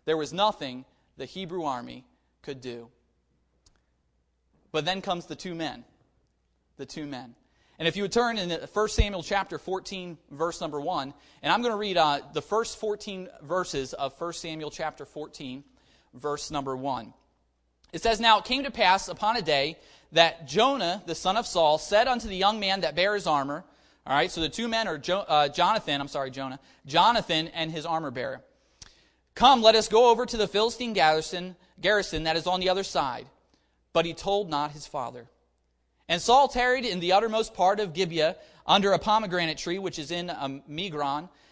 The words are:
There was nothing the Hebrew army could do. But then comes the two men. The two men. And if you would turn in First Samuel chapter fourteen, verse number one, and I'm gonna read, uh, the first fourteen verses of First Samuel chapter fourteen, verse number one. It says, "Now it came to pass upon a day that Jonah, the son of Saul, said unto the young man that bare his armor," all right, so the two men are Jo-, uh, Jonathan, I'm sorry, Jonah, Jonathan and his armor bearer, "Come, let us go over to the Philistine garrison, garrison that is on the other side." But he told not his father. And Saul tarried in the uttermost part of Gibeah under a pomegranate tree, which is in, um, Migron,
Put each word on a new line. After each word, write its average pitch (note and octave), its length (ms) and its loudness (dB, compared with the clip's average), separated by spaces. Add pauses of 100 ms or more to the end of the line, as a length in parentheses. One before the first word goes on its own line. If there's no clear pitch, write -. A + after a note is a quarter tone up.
There D#3+ 120 2
was D3 160 -4
nothing D#3+ 520 -2 (320)
the C3+ 80 -12
Hebrew F3+ 380 -8
army B2 420 -8 (360)
could C3+ 200 -12
do. A#2+ 280 -12 (1800)
But D#3 140 -2
then F#3 160 -2
comes F3 240 -6
the D#3 100 -12
two F3+ 200 -10
men. D#3 280 -8 (920)
The C3+ 80 -12
two D3+ 200 -12
men. B2+ 300 -12 (440)
And D#3+ 80 0
if E3 80 -2
you G3+ 80 -4
would G3 80 -4
turn A#3 260 0
in F3 300 -6
First G#3+ 280 -2
Samuel G3+ 280 0
chapter F#3+ 340 -4
fourteen, F#3 600 -8 (120)
verse D#3+ 300 -4
number D3 220 -6
one, D3 320 -6 (280)
and D#3 120 2
I'm A3 80 2
gonna A#3 160 -2
read, G3+ 180 -4
uh, D3+ 240 4 (140)
the D3+ 80 -4
first A3+ 360 -2
fourteen G3+ 520 -8 (120)
verses D3+ 520 -4
of C3+ 240 -6
First E3+ 240 -8
Samuel D#3 280 -8
chapter D3+ 360 -8
fourteen, C#3 580 -12 (500)
verse D3 380 -6
number C3+ 240 -4
one. B2+ 380 -6 (800)
It E3 80 -8
says, A3+ 180 2
"Now A3+ 200 6
it - 40 -12
came C4+ 220 -4
to C4+ 60 -6
pass F#3+ 360 4
upon G#3 300 -2
a A3 40 -4
day D3 360 0 (340)
that D#3+ 340 4
Jonah, G3 600 2
the D#3+ 100 -6
son F#3+ 220 0
of A#3 100 -2
Saul, D#3 300 4
said G#3+ 300 4
unto A#3 200 -2
the G3 80 -6
young G3+ 240 2
man F#3+ 220 -2
that D3+ 140 -2
bare F#3+ 180 2
his F#3+ 140 -4
armor," D3 360 0 (420)
all - 80 -2
right, D#3+ 160 4
so F3 120 -6
the D#3 80 0
two A#3 180 -6
men A3+ 220 -2
are D#3 80 -4
Jo-, F3+ 280 -2
uh, D3+ 220 4
Jonathan, E3+ 540 0
I'm C#3 80 -8
sorry, C3+ 220 -6
Jonah, C3+ 280 -10 (260)
Jonathan E3 640 2
and D#3+ 240 -6
his D#3 140 -6
armor D#3+ 260 -4
bearer, B2+ 320 -8 (920)
"Come, B3+ 260 8
let A3 140 10
us A3 120 4
go A#3+ 220 6
over A#3 160 4
to A#3+ 100 -8
the G#3+ 140 0
Philistine A#3 420 -2
garrison, F3 640 2 (240)
garrison F3 440 0
that D#3+ 120 0
is E3 100 -2
on F3+ 140 0
the F3+ 100 -2
other F#3 140 2
side." C3+ 440 -4 (680)
But E3 120 4
he E3 80 -6
told G3 360 -2
not D3 220 -2
his D3 140 -16
father. B2 440 -10 (800)
And E3+ 120 0
Saul C4 280 6
tarried B3 380 0
in F#3 140 -2
the F3 120 0
uttermost A3 420 2
part G3 260 2
of F#3+ 140 -4
Gibeah E3 420 0 (300)
under G3 280 4
a F3 40 4
pomegranate F3+ 640 0
tree, F3 180 -4
which F#3+ 220 -6
is C#3 100 -8
in, F3 220 -6
um, C#3 360 -8
Migron, D3+ 600 -6 (220)